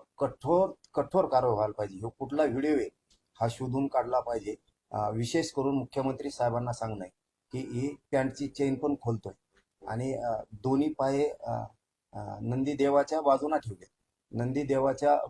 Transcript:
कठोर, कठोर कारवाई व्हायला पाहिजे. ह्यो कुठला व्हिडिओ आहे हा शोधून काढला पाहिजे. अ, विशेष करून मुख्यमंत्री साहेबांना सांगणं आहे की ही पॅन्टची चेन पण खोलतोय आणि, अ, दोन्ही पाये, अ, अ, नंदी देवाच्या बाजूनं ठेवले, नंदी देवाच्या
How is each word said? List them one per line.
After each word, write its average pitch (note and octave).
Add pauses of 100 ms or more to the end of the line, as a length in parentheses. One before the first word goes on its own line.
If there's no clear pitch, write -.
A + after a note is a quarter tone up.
(180)
कठोर, E3 (240)
कठोर E3+
कारवाई B2+
व्हायला G#2+
पाहिजे. G2+
ह्यो A2
कुठला C#3+
व्हिडिओ C#3+
आहे G#2+ (520)
हा A#2
शोधून B2+
काढला B2
पाहिजे. A2 (360)
अ, G#2+
विशेष A#2+
करून C#3
मुख्यमंत्री C3
साहेबांना A#2+
सांगणं A2
आहे F2+ (400)
की B2
ही C#3+ (160)
पॅन्टची C3+
चेन C3+
पण C#3+
खोलतोय G#2+ (540)
आणि, B2+
अ, A#2 (200)
दोन्ही C3+
पाये, C#3
अ, A#2+ (640)
अ, G#2
नंदी C3
देवाच्या C#3
बाजूनं C#3+
ठेवले, G2 (460)
नंदी B2+
देवाच्या C3+ (120)